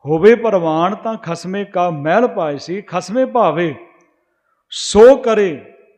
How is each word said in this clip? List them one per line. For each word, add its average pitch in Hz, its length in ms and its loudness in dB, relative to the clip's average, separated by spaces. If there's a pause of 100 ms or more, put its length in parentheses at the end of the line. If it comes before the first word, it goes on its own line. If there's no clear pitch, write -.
ਹੋਵੇ 160 280 4
ਪ੍ਰਵਾਨ 185 600 0
ਤਾਂ 220 220 -8
ਖਸਮੇ 185 480 -8
ਕਾ 180 260 -2
ਮਹਿਲ 170 380 0
ਪਾਏ 160 300 -6
ਸੀ।" 185 240 -10
ਖਸਮੇ 190 420 -4
ਭਾਵੇ 175 500 0 (960)
ਸੋ 233 460 6
ਕਰੇ, 202 580 -4 (240)